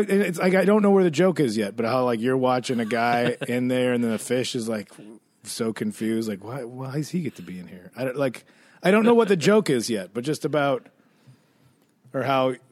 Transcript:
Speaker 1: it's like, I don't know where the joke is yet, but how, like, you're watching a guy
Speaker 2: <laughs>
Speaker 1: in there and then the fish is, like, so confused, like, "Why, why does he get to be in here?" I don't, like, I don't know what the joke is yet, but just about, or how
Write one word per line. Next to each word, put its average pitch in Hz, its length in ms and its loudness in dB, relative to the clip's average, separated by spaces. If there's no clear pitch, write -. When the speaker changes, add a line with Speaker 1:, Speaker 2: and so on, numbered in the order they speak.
Speaker 1:
it's 196 320 0
like, 180 160 2
I 185 80 4
don't 208 180 4
know 202 100 4
where 196 120 6
the 175 80 2
joke 160 300 2
is 110 160 0
yet, 104 180 -4
but 113 100 -4
how, 127 200 0
like, 120 160 -2
you're 131 160 0
watching 127 420 0
a 117 60 -2
guy 120 560 0
Speaker 2:
<laughs> - 60 -8
Speaker 1:
in 123 200 -2
there 127 240 0
and 120 100 0
then 117 100 0
the 107 80 -2
fish 123 360 -4
is, 113 140 -4
like, 107 200 -6
so 113 300 -4
confused, 110 560 -4
like, 98 160 -8
"Why, 123 180 -10
why 127 300 -12
does 151 160 -6
he 180 120 -4
get 131 140 -8
to - 60 -18
be 90 180 -14
in 90 80 -14
here?" 92 280 -20
I 127 100 -6
don't, 127 100 -6
like, 135 300 -4
I 175 80 2
don't 214 120 4
know 233 120 6
what 233 140 4
the 202 60 4
joke 180 360 4
is 120 180 0
yet, 98 240 -4
but 123 100 -6
just 147 220 -4
about, 139 420 -2
or 135 100 -2
how 131 320 2